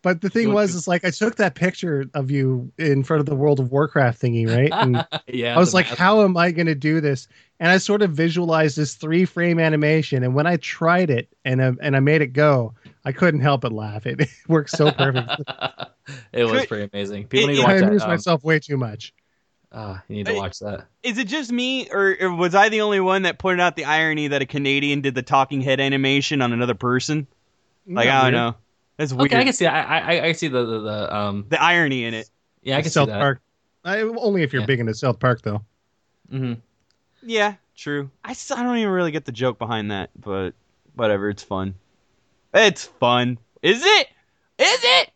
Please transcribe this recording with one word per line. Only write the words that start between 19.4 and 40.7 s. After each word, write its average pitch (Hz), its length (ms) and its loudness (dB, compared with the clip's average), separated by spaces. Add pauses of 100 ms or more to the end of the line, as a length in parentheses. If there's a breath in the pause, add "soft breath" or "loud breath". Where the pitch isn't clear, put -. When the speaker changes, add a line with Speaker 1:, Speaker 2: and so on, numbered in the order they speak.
Speaker 2:
uh, 104 260 -12 (100)
you 104 100 -10
need 104 100 -6
to - 60 -4
Speaker 3:
It, - 40 -4
Speaker 2:
watch 95 220 -8
that. 104 260 -12 (160)
Speaker 3:
is 240 160 -6
it 254 100 -4
just 247 240 -6
me, 247 380 -4
or, 196 320 2
or 185 140 0
was 170 180 0
I 202 160 6
the 214 120 0
only 208 180 0
one 190 240 0
that 170 160 -2
pointed 185 220 -2
out 175 140 0
the 156 100 -8
irony 151 420 0
that 139 160 -2
a - 20 -2
Canadian 143 560 -2
did 135 140 -4
the 131 80 -4
talking 135 380 0
head 131 180 0
animation 135 640 0
on 120 100 0
another 120 220 -2
person? 127 500 -2 (640)
Like, 170 200 0
Speaker 1:
Not 135 80 4
Speaker 3:
I 135 60 6
don't - 20 6
Speaker 1:
weird. 127 100 4
Speaker 3:
know. 117 220 0 (420)
That's 147 160 -4
Speaker 2:
Okay, 127 80 -4
Speaker 3:
weird. 139 120 2
Speaker 2:
I 240 120 4
can 262 80 0
see. 185 120 0
I, 156 160 2
I, 160 180 -2 (200)
I, 127 80 -2
I 170 60 2
see 165 160 -4
the, 123 140 0
the, 113 180 -4
the, 107 340 -6
um, 101 340 -4
Speaker 3:
The 151 120 0
irony 156 440 2
in 113 80 -6
it. 113 160 -10 (320)
Speaker 2:
Yeah, 135 160 -4
I - 60 0
can 156 80 -6
Speaker 1:
South 147 160 2
Speaker 2:
see 110 60 -8
that. 101 60 -6
Speaker 1:
Park. 139 220 0 (420)
I, 196 180 -4
only 220 420 -2
if 135 100 -4
you're 131 80 -2
Speaker 2:
Yeah. 110 60 -4
Speaker 1:
big 131 120 2
into 110 140 -2
South 127 260 -2
Park, 123 220 2
though. 104 220 -6 (680)
Speaker 2:
Mm-hmm. 131 220 -4 (680)
Speaker 3:
Yeah, 214 320 -2 (200)
true. 143 340 -8 (140)
I 226 80 -14
s-, - 200 -12
I 240 120 -4
don't 247 140 -2
even 214 140 0
really 180 200 0
get 151 140 -6
the 131 60 -8
joke 120 280 -4
behind 110 320 -6
that, 98 280 -8
but 95 340 -6 (420)